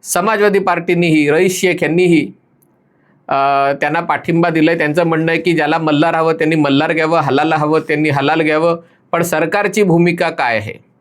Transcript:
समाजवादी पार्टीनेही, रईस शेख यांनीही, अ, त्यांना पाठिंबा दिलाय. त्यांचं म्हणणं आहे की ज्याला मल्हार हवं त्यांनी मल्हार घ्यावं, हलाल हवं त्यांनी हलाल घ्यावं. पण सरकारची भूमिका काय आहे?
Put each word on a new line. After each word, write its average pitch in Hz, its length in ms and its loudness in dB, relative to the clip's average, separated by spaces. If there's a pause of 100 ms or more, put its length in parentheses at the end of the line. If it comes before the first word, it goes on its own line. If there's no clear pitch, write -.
समाजवादी 202 560 0
पार्टीनेही, 170 680 0
रईस 180 320 2
शेख 180 220 0
यांनीही, 160 480 2 (960)
अ, 139 460 0
त्यांना 147 260 -2
पाठिंबा 165 500 0
दिलाय. 165 280 2
त्यांचं 156 260 0
म्हणणं 165 280 0
आहे 165 100 -2
की 170 120 0
ज्याला 151 240 0
मल्हार 156 380 0
हवं 160 180 0
त्यांनी 160 220 -2
मल्हार 151 380 0
घ्यावं, 160 260 0
हलाल 147 340 0
हवं 151 260 0
त्यांनी 151 300 -2
हलाल 143 320 0
घ्यावं. 160 360 0 (340)
पण 170 120 -2
सरकारची 196 600 -2
भूमिका 170 460 2
काय 127 280 -2
आहे? - 440 -10